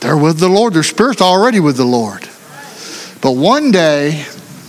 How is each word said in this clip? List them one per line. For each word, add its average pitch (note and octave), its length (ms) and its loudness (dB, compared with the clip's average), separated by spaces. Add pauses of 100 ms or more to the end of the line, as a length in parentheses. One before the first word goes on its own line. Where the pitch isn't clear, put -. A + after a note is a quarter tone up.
they're D#3 160 0
with D#3 220 2
the F3+ 100 2
Lord. G3+ 260 2
Their D#3+ 80 2
spirit's - 380 0
already G3 400 4
with D3 160 2
the C3 80 0
Lord. A2+ 440 -2 (920)
But C3+ 120 0
one A3+ 400 2
day, D3+ 520 0 (440)